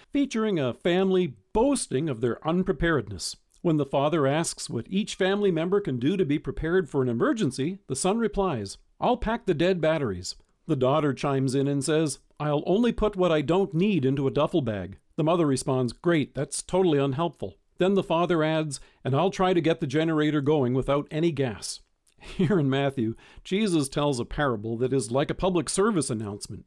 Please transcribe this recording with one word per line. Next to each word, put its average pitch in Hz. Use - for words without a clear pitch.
featuring 220
a 127
family 185
boasting 226
of 113
their 117
unpreparedness. 160
When 165
the 143
father 147
asks 156
what 120
each 202
family 196
member 185
can 135
do 156
to 185
be 147
prepared 160
for 143
an 127
emergency, 170
the 139
son 190
replies, 190
"I'll 240
pack 226
the 180
dead 175
batteries." 139
The 156
daughter 139
chimes 135
in 139
and 143
says, 156
"I'll 147
only 226
put 214
what 180
I 156
don't 180
need 175
into 139
a 127
duffel 156
bag." 98
The 160
mother 165
responds, 127
"Great, 160
that's -
totally 180
unhelpful." 139
Then 190
the 190
father 175
adds, 156
"And 131
I'll 170
try 185
to 170
get 156
the 160
generator 151
going 135
without 139
any 160
gas." 127
Here 190
in 139
Matthew, 131
Jesus 185
tells 147
a 120
parable 117
that 123
is 120
like 143
a -
public 175
service 190
announcement 107